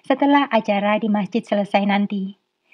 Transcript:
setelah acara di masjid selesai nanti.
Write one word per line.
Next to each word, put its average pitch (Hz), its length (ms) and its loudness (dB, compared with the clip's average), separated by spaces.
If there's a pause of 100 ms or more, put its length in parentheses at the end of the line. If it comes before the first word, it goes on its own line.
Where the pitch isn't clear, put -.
setelah 277 480 2
acara 208 480 0
di 220 80 -4
masjid 208 360 -2
selesai 202 440 0
nanti. 196 520 -2 (360)